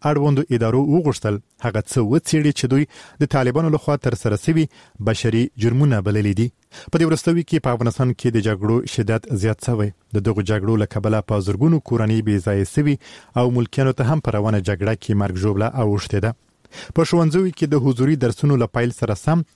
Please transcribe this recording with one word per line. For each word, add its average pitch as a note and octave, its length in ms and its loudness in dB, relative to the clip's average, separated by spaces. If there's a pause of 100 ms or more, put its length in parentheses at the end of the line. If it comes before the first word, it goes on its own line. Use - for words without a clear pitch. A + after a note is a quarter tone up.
(100)
اړوندو D3 340 2 (120)
ادارو A2+ 240 2 (120)
وغوښتل، D3 440 0 (280)
هغه A2 160 -2
څه - 180 -4 (120)
وڅېړي D3+ 480 2
چې - 140 -2
دوی C#3 120 2 (380)
د D3 120 0
طالبانو C#3 400 0
لخوا D3 220 0 (100)
ترسره A2 380 -2
سوي D#3+ 200 2 (440)
بشري A2+ 340 0 (220)
جرمونه B2 420 2
بللي G#2 320 0
دي. A#2 100 2 (440)
په - 60 2
دې E3 100 2
وروستیو E3 400 0
کې E3 180 0
په B2 100 0
افغانستان A#2+ 380 0
کې - 220 -4
د G#2 100 0
جګړو G#2+ 300 0 (180)
شدت A2 340 -2 (140)
زیات A2 260 -2
شوی. G#2+ 220 0 (240)
د G2 140 0
دغو G#2 220 0
جګړو G#2+ 340 0
له G2 100 -4
کبله G#2+ 340 0
په G#2 200 0
زرګونو C#3+ 400 2
کورنۍ A2+ 380 2
بې G#2+ 100 2 (100)
ځایه G2 280 0
سوي D3 220 2 (400)
او B2 100 4 (140)
ملکیانو C3 380 0
ته B2 120 0
هم D#3+ 140 2
په A2+ 140 -2
روانه G#2 300 0
جګړه G2+ 340 -2
کې G#2 200 0
مرګ F#2 220 -2
ژوبله G#2 240 0 (160)
اوښتې G2+ 400 -2
ده. A2+ 60 0 (640)
په E3 120 4
ښوونځیو E3+ 480 2
کې E3 160 -2
د - 20 4 (100)
حضوري C3+ 360 2
درسونو B2+ 400 0
له A#2 60 0 (100)
پیل A#2+ 220 0
سره G#2+ 240 -2
سم D#3+ 320 0